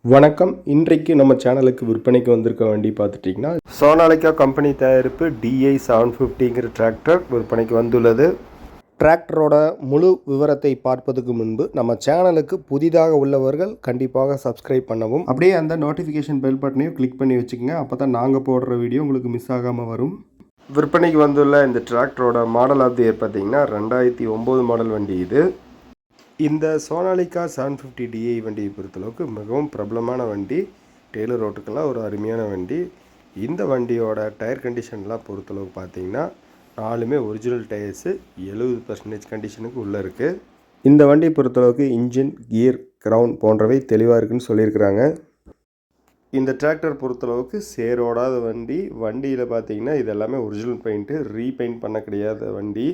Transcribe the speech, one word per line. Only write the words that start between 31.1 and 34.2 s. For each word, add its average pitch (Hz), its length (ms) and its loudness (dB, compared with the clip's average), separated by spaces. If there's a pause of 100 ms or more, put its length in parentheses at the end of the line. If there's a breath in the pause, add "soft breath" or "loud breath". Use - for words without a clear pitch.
டெய்லர் 113 300 -6
ரோட்டுக்கெல்லாம் 110 460 -6
ஒரு 117 120 -6
அருமையான 107 420 -6
வண்டி. 101 360 -6 (580 soft breath)
இந்த 160 280 -6
வண்டியோட 117 760 -2